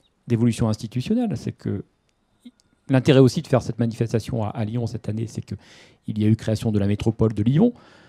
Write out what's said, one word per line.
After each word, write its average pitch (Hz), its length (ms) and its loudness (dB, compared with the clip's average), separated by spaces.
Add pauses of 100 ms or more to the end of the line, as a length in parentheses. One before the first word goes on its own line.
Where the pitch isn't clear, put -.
(260)
d'évolution 117 420 0
institutionnelle, 139 680 -4
c'est - 160 -8
que 104 320 -8 (1040)
l'intérêt 131 280 6
aussi 135 240 6
de - 40 -10
faire 120 160 2
cette - 160 -8
manifestation 113 680 -2
à, 101 40 -4
à 110 160 -6
Lyon 117 220 -4
cette 110 220 -10
année, 110 180 -6
c'est - 160 -10
qu'il - 760 -12
y 107 60 2
a 104 40 4
eu 110 80 6
création 110 340 -2
de 104 80 0
la 98 80 0
métropole 110 460 0
de 104 100 -2
Lyon. 156 300 2 (360)